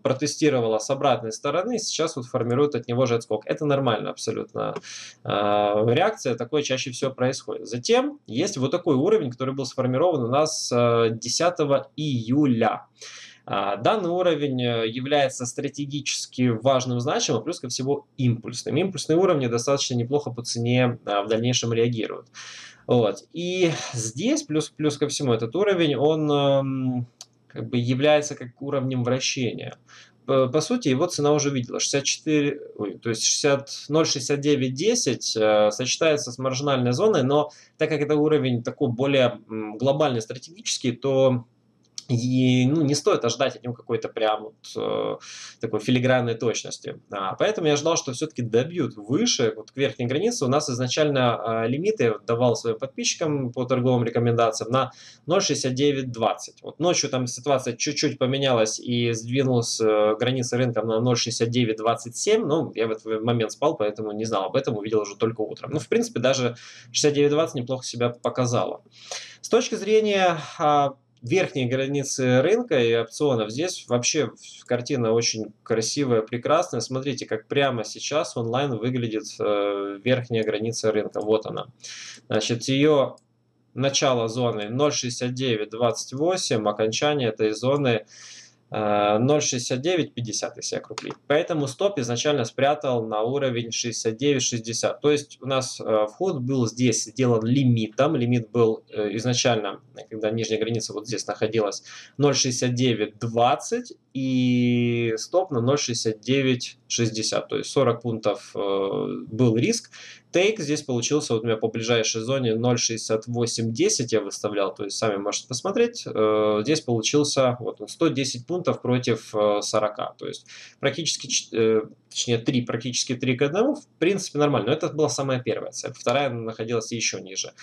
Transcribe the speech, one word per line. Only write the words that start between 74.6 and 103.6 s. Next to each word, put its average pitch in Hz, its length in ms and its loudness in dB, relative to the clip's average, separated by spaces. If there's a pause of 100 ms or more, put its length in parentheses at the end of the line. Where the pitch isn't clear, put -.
картина 120 440 0
очень 113 420 0 (100)
красивая, 117 580 0
прекрасная. 131 600 0
Смотрите, 131 440 -6
как - 220 -6
прямо 135 360 0
сейчас 147 540 -4
онлайн 120 400 -2
выглядит, 117 460 -2 (160)
э, 101 640 -2
верхняя 120 400 0
граница 110 480 -2
рынка. 104 300 -2
Вот 110 260 2
она. 104 180 -8 (640)
Значит, 113 380 -2
ее 139 500 4 (580)
начало 127 540 0
зоны 110 420 -2
ноль 143 240 2
шестьдесят 127 400 -4
девять 117 380 -2
двадцать 113 420 -2
восемь, 135 560 0
окончание 117 600 0
этой 107 240 0
зоны, 123 520 2 (640)
э, 104 480 4
ноль 143 220 4
шестьдесят 127 400 -2
девять 160 320 0
пятьдесят, - 440 -6
если - 200 -6
округлить. - 360 -10 (140)
Поэтому 156 400 2
стоп 196 320 -2
изначально 127 460 0
спрятал 135 600 0
на 107 160 -2
уровень 120 500 -2
шестьдесят 113 460 -4
девять 139 240 2
шестьдесят. 113 600 -4
То 147 100 4
есть - 300 -2
у 127 40 -12
нас, 131 340 -4
э, 107 300 2
вход 175 300 -4
был 123 280 0
здесь 117 380 0
сделан 120 400 2
лимитом. 127 680 2
Лимит 120 340 0
был, 113 400 2
э, 104 280 -2
изначально, 113 640 0 (280)
когда 110 220 -2
нижняя 110 280 -2
граница 110 340 -2
вот 107 140 -8
здесь 107 200 -6
находилась, 104 560 -2 (340)
ноль 139 160 4
шестьдесят 127 400 0
девять 120 460 0
двадцать. 123 720 0 (220)